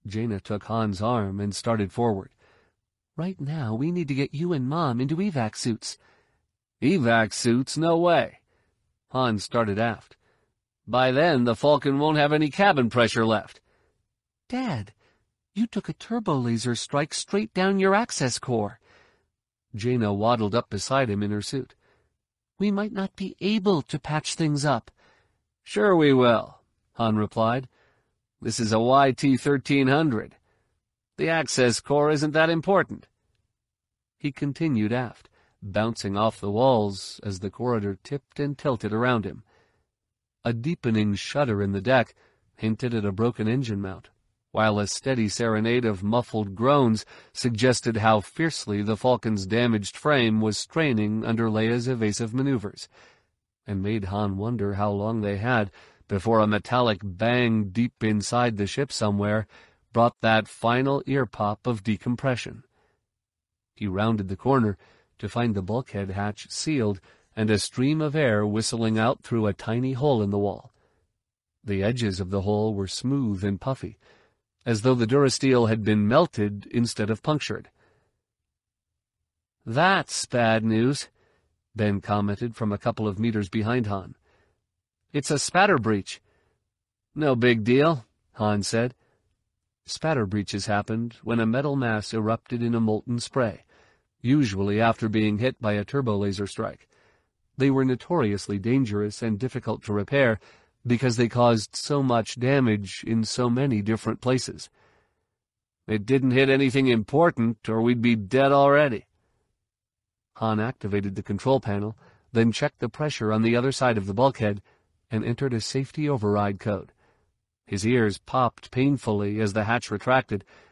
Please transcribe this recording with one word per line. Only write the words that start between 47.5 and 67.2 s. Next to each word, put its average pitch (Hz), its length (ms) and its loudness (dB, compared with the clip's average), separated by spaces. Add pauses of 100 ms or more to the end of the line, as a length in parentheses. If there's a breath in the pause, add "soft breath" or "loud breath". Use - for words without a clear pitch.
how 110 240 4
fiercely 107 600 -4
the 104 160 -2
Falcon's 113 480 0
damaged 110 520 0
frame 117 440 2
was 110 160 0
straining 110 680 -2
under 113 260 0
Leia's 113 380 0
evasive 113 440 -2
maneuvers, 127 560 -4 (800 soft breath)
and 98 160 -4
made 104 220 -4
Han 98 320 -4
wonder 101 380 -4
how 101 180 -2
long 107 280 -2
they 101 180 -2
had 110 340 0 (340 soft breath)
before 110 320 2
a 107 80 6
metallic 107 560 0
bang 110 680 0
deep 117 340 -2
inside 110 520 0
the 101 120 -2
ship 139 240 -4
somewhere 104 560 0 (440 soft breath)
brought 117 280 2
that 110 260 2
final 131 600 0
ear 135 200 0
pop 104 400 -4
of 113 160 -2
decompression. 117 800 -4 (1120)
He 104 140 -6
rounded 101 400 0
the 95 80 -6
corner 120 420 2 (400 soft breath)
to 107 100 -8
find 117 280 -2
the 98 60 -2
bulkhead 101 480 -6
hatch 101 400 -6
sealed 113 500 -2 (380 soft breath)